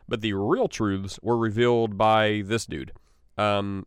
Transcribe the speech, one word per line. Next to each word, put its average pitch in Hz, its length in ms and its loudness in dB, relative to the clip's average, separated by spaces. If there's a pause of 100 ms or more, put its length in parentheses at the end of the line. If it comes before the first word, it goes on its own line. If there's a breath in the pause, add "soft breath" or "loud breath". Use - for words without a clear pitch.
but 110 140 -4
the 110 100 0
real 135 340 0
truths 98 540 -4
were 117 160 0
revealed 113 640 2
by 107 480 4
this 110 180 -2
dude, 69 300 -10 (420)
um, 101 500 0